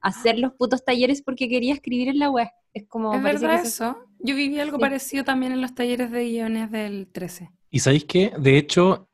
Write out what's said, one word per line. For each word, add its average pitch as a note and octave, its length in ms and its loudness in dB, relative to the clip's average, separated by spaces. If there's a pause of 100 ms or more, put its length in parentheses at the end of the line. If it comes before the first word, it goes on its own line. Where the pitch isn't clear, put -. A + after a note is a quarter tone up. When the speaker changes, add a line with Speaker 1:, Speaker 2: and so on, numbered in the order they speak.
Speaker 1:
a G3 80 0
hacer A3 280 2
los B3+ 160 0
putos B3+ 320 0
talleres B3+ 380 2
porque B3+ 260 -4
quería B3 240 0
escribir B3+ 360 -2
en C#4 100 0
la C#4+ 100 2
web. A#3 180 0 (260)
Es G#3+ 140 -14
como, A3 280 -4
Speaker 2:
¿Es C4 80 -2
Speaker 1:
parece D4 180 0
Speaker 2:
verdad D#4+ 200 2
Speaker 1:
que C#4 60 -6
eso A3+ 180 -6
Speaker 2:
eso? B3 120 -6 (220)
Yo C4+ 160 -2
viví C#4+ 240 -2
algo D4 180 -4
Speaker 1:
Sí. A#3 40 -2
Speaker 2:
parecido C#4 420 -2
también B3+ 280 -2
en B3+ 100 -2
los B3+ 120 -6
talleres B3 380 -2
de A#3+ 140 -4
guiones A3+ 460 -4
del G3+ 400 -6
trece. F3 400 -12 (220)
Speaker 3:
¿Y C3 60 0
sabéis C#3 260 4
qué? F#3+ 320 2
De C3+ 200 6
hecho, F3+ 560 2